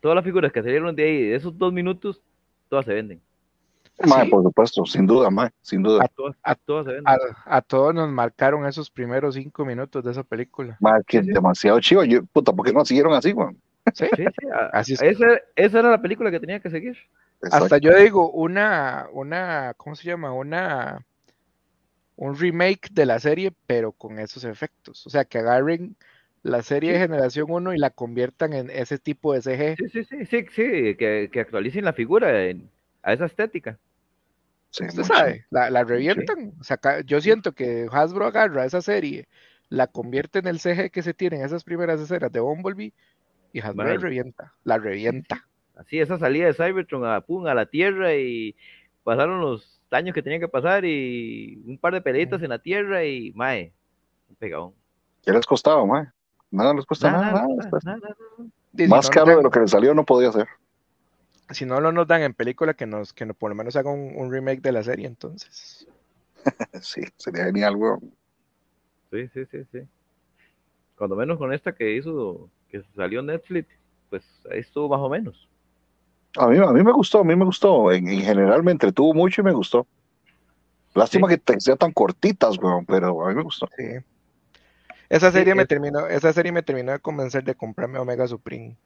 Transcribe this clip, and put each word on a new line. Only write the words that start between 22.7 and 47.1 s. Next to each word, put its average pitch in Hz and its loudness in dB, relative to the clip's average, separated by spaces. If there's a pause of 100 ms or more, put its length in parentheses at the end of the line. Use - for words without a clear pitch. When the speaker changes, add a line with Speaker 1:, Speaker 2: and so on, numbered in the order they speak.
Speaker 3:
de 151 4
la 113 2
serie, 165 -2 (120)
pero 113 -2
con 107 -16
esos 107 -12
efectos. - -14
O - -20
sea, 139 0
que - -6
agarren 147 0 (480)
la 120 -2
serie 143 -2
de 175 2
Speaker 1:
Sí. 180 2
Speaker 3:
Generación 147 -2
uno 175 -4
y 170 -2
la 143 2
conviertan 123 -6
en 131 -6
ese 131 -8
tipo 147 -4
de 127 -2
C 131 -4
G. 151 -2
Speaker 1:
Sí, - -8
sí, 226 -8
sí, 262 -12
sí, 233 -2
sí, 175 0
que, 107 -2
que 123 -4
actualicen 117 -6
la 165 -2
figura 127 0
en, 90 -8 (320)
a 101 0
esa 143 -2
estética. 180 -8 (920)
Speaker 2:
Sí, - -12
Speaker 3:
Usted - -10
Speaker 2:
muy - -4
Speaker 3:
sabe, 156 2
Speaker 2:
chido. 110 -16
Speaker 3:
la, 123 0
la 123 2
Speaker 2:
Muy 117 -4
chido. 120 -2
Speaker 3:
revientan. 208 -4
O 143 -20
sea, 131 -6
ca-, 143 -2
yo 143 -2
Speaker 1:
Sí. 151 -4
Speaker 3:
siento 208 2
que 117 -6
Hasbro 170 0
agarra 202 0
esa 160 -4
serie, 180 -6 (420)
la 127 0
convierte 123 -6
en 185 -6
el 170 -6
C 175 -2
G 185 -4
que 180 -8
se 165 -6
tiene 170 -4
en 135 -8
esas 160 -8
primeras 170 -4
escenas 151 -6
de 117 -4
Bumblebee, 185 -6 (580)
y - -10
Hasbro 104 -8
Speaker 1:
Mae. 170 -2
Speaker 3:
revienta, 127 -10 (100)
la 113 0
revienta. 110 -6 (280)
Speaker 1:
Así, - -8
esa 160 -2
salida 151 0
de 156 4
Cybertron 170 -4
a, 110 -2